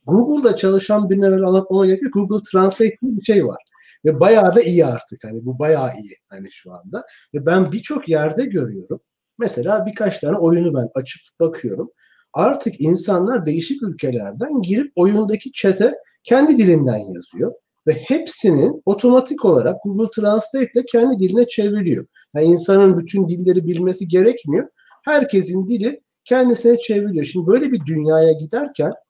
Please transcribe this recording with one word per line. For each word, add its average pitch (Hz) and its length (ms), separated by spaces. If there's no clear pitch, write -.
Google'da 247 500
çalışan 196 540
birine 196 160
öyle 190 200
anlatmama 190 400
gerek 190 160
yok. 185 100
Google 202 300
Translate 190 500
diye 240 140
bir 190 80
şey 196 220
var. 101 160
Ve 147 160
bayağı 196 340
da 240 80
iyi 170 240
artık. - 380
Hani 113 200
bu 127 140
bayağı 143 320
iyi 98 140
hani 98 220
şu - 220
anda. 95 340
Ve 143 120
ben 175 260
birçok - 360
yerde 156 360
görüyorum. 120 560
Mesela 202 480
birkaç 208 320
tane 151 200
oyunu 170 360
ben 127 260
açıp - 220
bakıyorum. 160 500
Artık 247 480
insanlar 185 680
değişik 165 360
ülkelerden 151 800
girip 214 340
oyundaki 208 560
chat'e 202 420
kendi 277 340
dilinden 127 560
yazıyor. 117 380
Ve 156 60
hepsinin 208 920
otomatik 254 600
olarak 180 400
Google 208 320
Translate 220 580
ile 254 180
kendi 240 260
diline 190 280
çevriliyor. 202 600
Yani 156 100
insanın 185 520
bütün 170 300
dilleri 180 380
bilmesi 180 420
gerekmiyor. 185 600
Herkesin 190 640
dili 233 340
kendisine 240 540
çevriliyor. 202 460
Şimdi 175 220
böyle 262 260
bir 165 140
dünyaya 160 460
giderken, 220 600